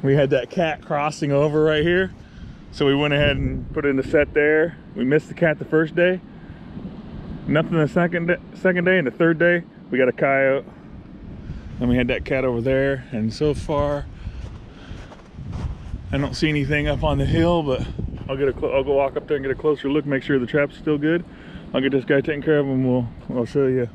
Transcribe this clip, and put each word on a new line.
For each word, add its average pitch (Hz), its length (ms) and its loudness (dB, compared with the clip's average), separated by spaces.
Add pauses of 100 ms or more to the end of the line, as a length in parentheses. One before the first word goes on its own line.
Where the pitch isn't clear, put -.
we 139 120 4
had 139 160 4
that 131 200 0
cat 160 340 -2
crossing 147 460 -2
over 147 320 2
right 156 200 4
here. 185 300 2 (600)
So 147 140 2
we 139 80 6
went 147 200 2
ahead 143 220 4
and 135 360 -4
put 151 120 -2
in 139 120 2
the 131 60 0
set 147 320 2
there. 156 420 4 (180)
We 123 100 -2
missed 147 240 2
the - 60 -12
cat 156 240 2
the - 60 -8
first 156 300 2
day. 180 260 2 (1300)
Nothing 160 320 2
the 151 100 2
second 170 380 0
da-, 175 100 2 (180)
second 180 300 2
day, 185 140 6
and 147 80 2
the 120 40 0
third 165 280 2
day 170 260 4 (260)
we 131 80 0
got 131 100 6
a 117 40 2
coyote. 135 520 2 (1160)
Then 123 80 0
we 123 80 4
had 123 120 2
that 120 160 -2
cat 131 200 0
over 120 160 0
there, 135 500 0
and 110 220 -2
so 151 220 0
far 143 500 -2 (2000)
I 143 60 0
don't 135 160 -2
see 160 140 0
anything 147 380 0
up 147 160 0
on 147 160 2
the 139 60 2
hill, 165 380 2
but 135 220 0 (440)
I'll 135 80 -4
get 139 120 2
a 123 40 0
clo-, - 180 -2
I'll 135 140 2
go 139 80 0
walk 139 240 2
up 139 100 -6
there 151 100 0
and 135 80 -4
get 135 60 -2
a 123 100 -4
closer 147 300 0
look, 147 160 0
make 135 160 0
sure 139 160 2
the 123 80 0
trap's 143 300 0
still 151 220 -2
good. 165 260 0 (500)
I'll 131 60 2
get 135 100 2
this 135 140 0
guy 139 160 4
taken 143 220 -2
care 156 160 4
of, 143 80 2
and 131 220 2
we'll, 123 200 2 (280)
I'll 120 100 -2
show 139 200 2
you. 127 280 0